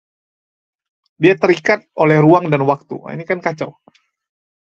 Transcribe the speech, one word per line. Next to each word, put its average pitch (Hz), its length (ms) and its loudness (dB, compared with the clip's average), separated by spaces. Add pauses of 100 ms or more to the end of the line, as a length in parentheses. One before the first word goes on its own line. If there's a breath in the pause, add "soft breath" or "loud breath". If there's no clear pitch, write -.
(1200)
Dia 185 160 4
terikat 180 480 -2 (100)
oleh 156 240 2
ruang 170 300 4
dan 143 160 -2
waktu. 139 340 -4
Nah, 127 160 -16
ini 156 80 -12
kan 180 160 -6
kacau. 156 380 -8 (920)